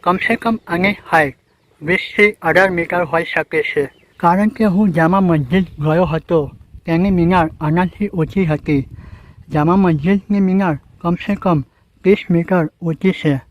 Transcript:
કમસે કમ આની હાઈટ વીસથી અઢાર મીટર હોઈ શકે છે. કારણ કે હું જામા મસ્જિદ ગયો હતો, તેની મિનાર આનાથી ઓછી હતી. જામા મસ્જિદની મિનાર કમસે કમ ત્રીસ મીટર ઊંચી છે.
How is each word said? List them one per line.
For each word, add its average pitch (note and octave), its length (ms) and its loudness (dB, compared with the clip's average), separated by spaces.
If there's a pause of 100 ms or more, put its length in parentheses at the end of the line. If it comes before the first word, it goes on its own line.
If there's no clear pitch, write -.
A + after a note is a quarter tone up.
કમસે F#3+ 360 0
કમ A3+ 200 -2 (100)
આની F3+ 280 -2 (140)
હાઈટ D3+ 280 2 (440)
વીસથી F#3+ 600 0
અઢાર F3 300 2
મીટર F3 340 -2
હોઈ E3 200 -2
શકે D#3 380 -2
છે. - 200 -2 (360)
કારણ F#3+ 300 2
કે A3 160 -2
હું G3 280 2
જામા E3+ 280 2
મસ્જિદ E3+ 440 2 (140)
ગયો D#3 260 2
હતો, D#3+ 340 -2 (460)
તેની F3+ 340 0
મિનાર E3+ 280 2 (120)
આનાથી E3+ 540 -2
ઓછી F3+ 320 -2
હતી. D3 420 -2 (600)
જામા D#3+ 280 2
મસ્જિદની F#3+ 720 0
મિનાર F#3 260 0 (260)
કમસે F3 340 -2
કમ F3 240 0 (460)
ત્રીસ G3 240 4
મીટર E3+ 360 0 (160)
ઊંચી F3 320 -2
છે. D3+ 200 0 (180)